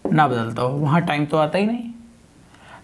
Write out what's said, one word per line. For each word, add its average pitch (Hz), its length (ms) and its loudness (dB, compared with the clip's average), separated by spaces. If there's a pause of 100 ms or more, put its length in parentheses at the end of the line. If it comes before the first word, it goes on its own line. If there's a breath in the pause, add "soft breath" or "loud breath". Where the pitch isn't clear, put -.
(120)
ना 156 160 4
बदलता 117 340 -2
हो, 123 60 0
वहाँ 147 320 2
time 151 260 0
तो 156 100 -2
आता 156 220 0
ही 202 80 0
नहीं। 233 180 -4 (1000 loud breath)